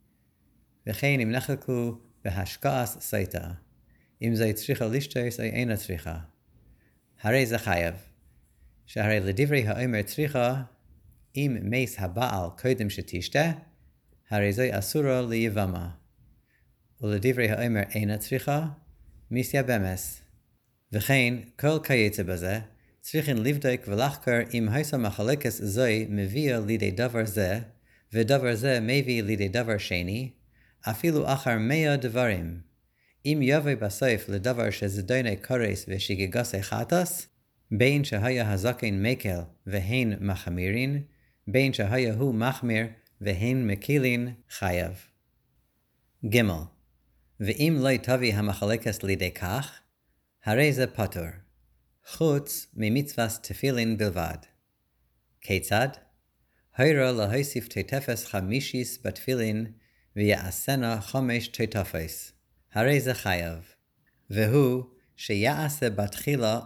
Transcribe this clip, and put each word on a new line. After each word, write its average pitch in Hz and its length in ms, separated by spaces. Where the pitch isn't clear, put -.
וכן 139 340
אם 110 100
נחלקו 120 680
בהשקעת 117 640
סוטה, 87 640
אם 117 120
זה 110 180
צריכה 123 340
לשתות 120 540
או 113 40
אינה 113 320
צריכה. 82 420
הרי 123 240
זה 113 120
חייב, 87 360
שהרי 107 340
לדברי 113 480
האומר 113 340
צריכה, 131 600
"אם 135 260
מת 113 360
הבעל 98 500
קודם 107 320
שתשתה, 143 600
הרי 101 220
זה 110 260
אסורה 131 440
ליבמה." 101 680
ולדברי 110 500
האומר 110 320
אינה 107 240
צריכה, 143 480
מתייבמת. 120 720
וכן, 123 420
כל 156 260
כיוצא 107 380
בזה, 92 380
צריכים 147 360
לבדוק 127 520
ולחקור 120 460
אם 117 140
הייתה 143 300
מחלוקת 117 520
זו 104 340
מביאה 110 520
לידי 104 300
דבר 117 360
זה, 101 340
ודבר 120 420
זה 127 280
מביא 123 400
לידי 101 260
דבר 110 300
שני, 98 520
אפילו 143 500
אחר 123 260
מאה 143 380
דברים. 107 640
אם 151 160
יבוא 143 320
בסוף 107 540
לדבר 110 420
שזדוני 104 680
כרת 110 420
ושגיגת 98 720
חטאת, 139 480
בין 135 340
שהיה 113 480
הזקן 101 500
מקל 104 380
והן 104 540
מחמירין, 98 840
בין 131 240
שהיה 113 420
הוא 127 200
מחמיר 113 520
והן 110 460
מקלין, 123 680
חייב. 87 420
ג' 110 80
ואם 147 380
לא 131 180
תביא 123 380
המחלוקת 104 680
לידי 92 260
כך, 107 500
הרי 135 280
זה 127 140
פטור, 92 420
חוץ 143 680
ממצוות 113 560
תפילין 113 540
בלבד. 85 420
כיצד? 104 480
הורה 135 340
להוסיף 117 560
תותפת 120 500
חמישית 123 840
בתפילין, 110 680
ויעשנה 104 840
חמש 120 480
תותפות. 98 840
הרי 131 280
זה 123 140
חייב. 85 600
והוא 127 540
שיעשה 127 720
בתחילה 110 760